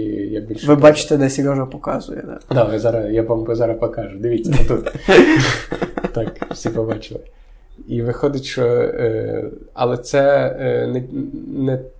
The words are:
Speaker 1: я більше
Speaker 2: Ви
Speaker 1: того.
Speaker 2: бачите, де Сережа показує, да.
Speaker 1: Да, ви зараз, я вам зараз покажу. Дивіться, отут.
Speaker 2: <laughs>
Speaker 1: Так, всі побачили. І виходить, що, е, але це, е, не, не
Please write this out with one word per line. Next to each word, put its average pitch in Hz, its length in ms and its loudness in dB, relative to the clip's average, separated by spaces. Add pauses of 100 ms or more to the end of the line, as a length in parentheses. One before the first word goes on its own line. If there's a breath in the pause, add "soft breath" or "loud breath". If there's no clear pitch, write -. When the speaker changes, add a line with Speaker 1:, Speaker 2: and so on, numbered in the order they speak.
Speaker 1:
я 104 340 -6
більше 110 260 -8
Speaker 2:
Ви 147 80 6
Speaker 1:
того. 143 80 4
Speaker 2:
бачите, 151 340 6
де 135 140 4
Сережа 135 360 0
показує, - 600 -8
да. - 280 -8
Speaker 1:
Да, 117 100 6
ви 110 140 0
зараз, 110 360 0
я 113 80 2
вам 113 340 -2
зараз 113 240 0
покажу. 101 380 -6
Дивіться, 120 340 -2 (120)
отут. - 300 0
Speaker 2:
<laughs> - 1200 4
Speaker 1:
Так, - 360 -6
всі - 180 -6
побачили. 113 520 -4 (680)
І 120 140 -4
виходить, 135 420 -2
що, - 220 -4
е, 110 760 0 (280)
але 123 240 -6
це, 139 640 2
е, 123 260 -2
не, 127 160 -4 (640)
не 131 160 -2 (200)